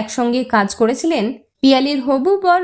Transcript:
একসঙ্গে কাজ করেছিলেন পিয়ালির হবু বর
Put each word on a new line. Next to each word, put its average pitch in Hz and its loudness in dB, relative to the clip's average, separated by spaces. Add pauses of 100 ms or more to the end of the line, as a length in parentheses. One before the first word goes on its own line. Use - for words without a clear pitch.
একসঙ্গে 240 -2
কাজ 202 0
করেছিলেন 262 0 (340)
পিয়ালির 269 2
হবু 269 0
বর 370 2